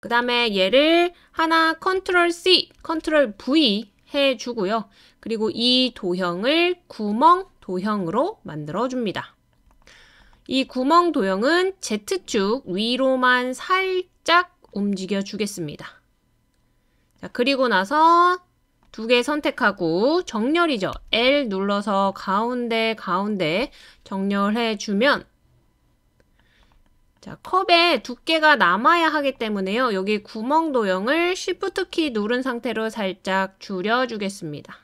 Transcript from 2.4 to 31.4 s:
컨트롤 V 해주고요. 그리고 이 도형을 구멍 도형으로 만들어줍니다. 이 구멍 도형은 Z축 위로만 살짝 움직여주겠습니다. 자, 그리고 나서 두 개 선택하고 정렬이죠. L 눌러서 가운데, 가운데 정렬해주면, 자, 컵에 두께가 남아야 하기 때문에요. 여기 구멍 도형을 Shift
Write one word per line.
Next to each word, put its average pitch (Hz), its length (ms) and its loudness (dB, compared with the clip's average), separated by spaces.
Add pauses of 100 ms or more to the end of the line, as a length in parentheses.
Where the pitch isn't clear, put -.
컨트롤 311 540 0
V 247 540 0 (240)
해주고요. 240 760 -2 (300)
그리고 220 340 -4
이 247 440 2
도형을 208 880 -2
구멍 285 600 2 (140)
도형으로 208 840 -4
만들어줍니다. 175 920 -6 (1120)
이 262 180 0
구멍 320 480 2
도형은 285 680 0
Z축 214 880 -4
위로만 254 880 0
살짝 359 1040 -2 (160)
움직여주겠습니다. 196 1300 -6 (1200)
자, - 80 -12
그리고 254 400 0
나서 330 680 4 (540)
두 220 140 -10
개 247 160 4
선택하고 254 1000 0
정렬이죠. 254 680 0 (220)
L 254 360 2
눌러서 196 680 0
가운데, 226 840 -2
가운데 190 720 -2 (340)
정렬해주면, 208 1200 0 (2000)
자, - 220 -18
컵에 349 600 2
두께가 311 540 2
남아야 240 520 4
하기 285 280 -2
때문에요. 214 560 -2
여기 202 300 -2
구멍 285 500 -2
도형을 247 600 0
Shift 381 580 -6